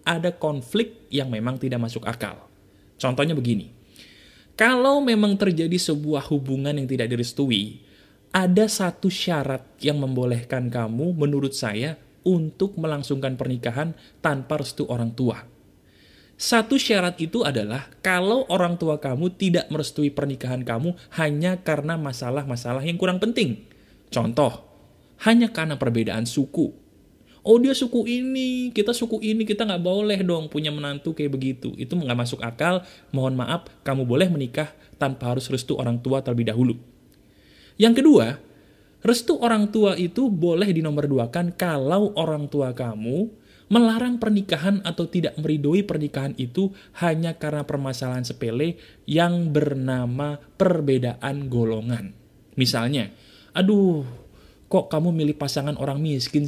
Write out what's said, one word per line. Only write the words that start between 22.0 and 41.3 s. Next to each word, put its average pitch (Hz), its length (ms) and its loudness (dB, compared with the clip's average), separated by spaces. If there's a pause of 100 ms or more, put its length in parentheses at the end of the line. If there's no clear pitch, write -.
yang 170 160 -2
kurang 185 240 0
penting. 220 400 -2 (480)
Contoh, 117 560 0 (560)
hanya 233 260 6
karena 156 300 -4
perbedaan 113 480 0
suku. 139 480 -2 (640)
"Oh, 226 180 8
dia 262 140 4
suku 247 320 0
ini, 254 720 -2
kita 214 160 2
suku 233 320 -4
ini, 220 240 0
kita 208 160 -2
nggak 185 180 -2
boleh 196 380 0
dong 170 320 -2
punya 151 240 -4
menantu 143 400 -6
kayak 147 180 -2
begitu." 131 460 -6
Itu 123 160 -6
nggak 123 240 -2
masuk 120 240 -4
akal, 165 400 -2 (320)
mohon 131 240 0
maaf, 131 320 -4 (160)
kamu 135 160 0
boleh 131 240 2
menikah 147 480 -4 (240)
tanpa 123 340 -2
harus 127 140 -4
restu 131 320 -2
orang 120 240 -2
tua 135 160 0
terlebih 117 320 0
dahulu. 117 240 2 (1040)
Yang 233 240 6
kedua, 214 240 10 (720)
restu 240 400 2
orang 214 320 2
tua 202 240 4
itu 180 320 0
boleh 175 480 2
dinomorduakan 147 800 0